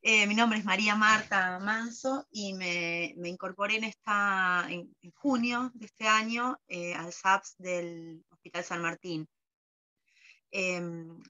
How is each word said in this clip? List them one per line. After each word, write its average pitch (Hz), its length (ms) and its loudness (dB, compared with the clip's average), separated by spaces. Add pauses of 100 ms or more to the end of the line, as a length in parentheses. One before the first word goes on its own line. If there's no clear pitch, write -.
eh, 220 240 6
mi 208 80 0
nombre 220 240 4
es 202 60 -4
María 208 300 2
Marta 214 640 4
Manso 233 720 -4
y 202 240 -6
me, 170 640 -2
me 175 100 -6
incorporé 190 480 -2
en 220 80 -2
esta, 196 840 2
en, 175 320 -10
en 175 100 -20
junio 247 600 0
de 220 120 -14
este 220 220 -6
año, 226 500 2 (100)
eh, 175 260 -6
al 170 180 -8
saps - 460 2
del 170 720 -6
Hospital 180 340 -8
San 170 180 -4
Martín. 170 460 -6 (1200)
Em, 175 800 -6